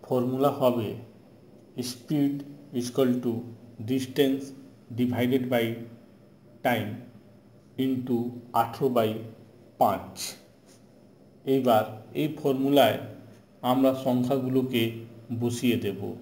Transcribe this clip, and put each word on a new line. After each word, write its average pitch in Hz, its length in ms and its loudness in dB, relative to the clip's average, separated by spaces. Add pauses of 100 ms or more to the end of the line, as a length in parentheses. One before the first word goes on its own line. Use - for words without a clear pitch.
ফর্মুলা 131 460 0 (100)
হবে 120 260 2 (1000)
speed 143 440 0 (440)
is 120 120 -2
equal 127 220 4 (120)
to 120 80 0 (580)
distance 135 540 0 (560)
divided 123 520 2
by 117 120 2 (1000)
time 110 240 0 (960)
into 127 320 0 (460)
আঠারো 131 340 0
by 110 120 4 (720)
পাঁচ। 98 340 2 (1400)
এইবার 120 300 4 (380)
এই 156 60 0 (100)
ফর্মুলায় 135 600 4 (720)
আমরা 131 200 4 (140)
সংখ্যাগুলোকে 127 760 2 (600)
বসিয়ে 117 420 2
দেব। 98 160 -4 (220)